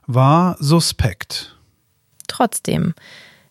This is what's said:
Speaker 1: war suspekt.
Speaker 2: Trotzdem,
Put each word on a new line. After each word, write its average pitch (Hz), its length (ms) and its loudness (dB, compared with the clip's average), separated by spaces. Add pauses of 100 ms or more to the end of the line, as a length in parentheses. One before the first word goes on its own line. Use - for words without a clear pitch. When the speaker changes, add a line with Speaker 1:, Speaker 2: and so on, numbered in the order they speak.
Speaker 1:
war 147 540 2
suspekt. - 960 -2 (680)
Speaker 2:
Trotzdem, - 640 -4 (580)